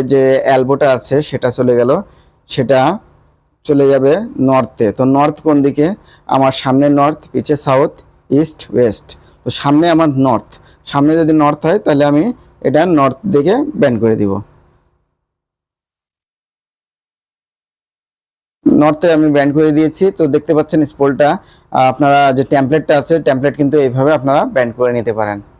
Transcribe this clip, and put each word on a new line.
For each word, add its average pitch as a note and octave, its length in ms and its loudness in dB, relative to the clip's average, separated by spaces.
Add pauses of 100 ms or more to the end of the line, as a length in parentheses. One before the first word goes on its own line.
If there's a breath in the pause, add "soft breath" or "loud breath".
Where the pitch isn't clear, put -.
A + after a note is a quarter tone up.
যে C3+ 200 2 (320)
এলবোটা C3+ 380 2
আছে B2+ 300 -2
সেটা B2 280 -6
চলে B2 260 0
গেল, A#2+ 140 2 (560 soft breath)
সেটা C3 340 0 (880)
চলে C#3+ 240 2
যাবে C#3 200 2 (280)
নর্থে। C3 520 0
তো C3 120 -4
নর্থ C#3 360 0
কোন D#3 160 0 (100)
দিকে? C#3+ 200 0 (400 soft breath)
আমার C3+ 260 0
সামনে C3+ 340 0 (140)
নর্থ, D3+ 200 -2 (120)
পিছে - 240 -2
সাউথ, C#3+ 360 0 (380)
ইস্ট, D3 280 -2 (160)
ওয়েস্ট। A#2 340 -2 (340 soft breath)
তো - 80 -10
সামনে D3 440 0
আমার D#3+ 140 2
নর্থ, C3 420 -2 (340 soft breath)
সামনে C#3+ 360 0
যদি D#3+ 120 2
নর্থ D3 340 0
হয় F3+ 120 2
তাহলে D3 260 0
আমি D3+ 280 0 (280 soft breath)
এটা D3 260 0 (120)
নর্থ C#3 280 0
দিকে C#3+ 280 0 (260)
ব্যান্ড B2 220 0
করে A2 140 0
দিব। G#2 160 -2 (4000)
নর্থে D3+ 300 2
আমি D#3 140 2 (100)
ব্যান্ড C#3+ 180 2
করে D#3 180 2
দিয়েছি। D#3 380 0
তো F#3+ 160 -4
দেখতে D3 280 -2
পাচ্ছেন D3+ 300 0
স্পোলটা, C#3 440 0
আহ, - 640 -4
আপনারা C#3 400 2
যে C3 120 -2
টেমপ্লেটটা C#3+ 540 0
আছে, C#3+ 160 -2 (120)
টেমপ্লেট C3+ 340 0
কিন্তু C#3+ 180 0
এইভাবে C3 400 0
আপনারা C3+ 220 0 (140)
ব্যান্ড A#2+ 240 -2
করে B2 140 0
নিতে A#2+ 260 -4
পারেন। G#2 200 -4 (220)